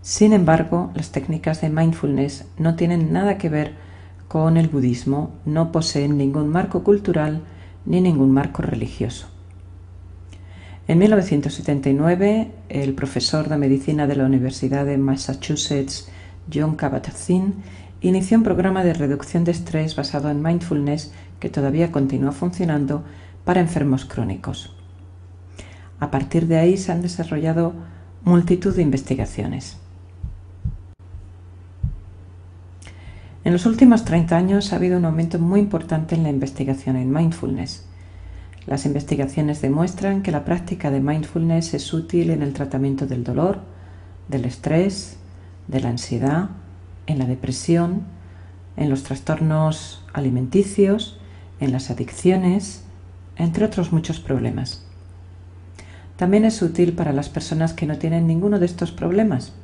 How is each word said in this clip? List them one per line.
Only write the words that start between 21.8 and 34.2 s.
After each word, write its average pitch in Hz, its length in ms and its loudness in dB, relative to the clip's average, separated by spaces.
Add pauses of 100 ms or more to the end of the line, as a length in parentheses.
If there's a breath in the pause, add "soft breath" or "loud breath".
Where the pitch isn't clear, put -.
continúa 135 400 0
funcionando 156 720 -2 (420 loud breath)
para 180 160 4
enfermos 143 440 0
crónicos. - 680 -6 (1300 loud breath)
A 147 120 -4
partir 165 340 0
de 165 120 2
ahí 175 200 6
se 190 140 -4
han 175 100 -2
desarrollado 165 720 -2 (500 loud breath)
multitud 175 520 4
de 180 80 2
investigaciones. - 960 -2 (3750 loud breath)
En 170 80 2
los 175 140 2
últimos 226 400 8
treinta 165 320 4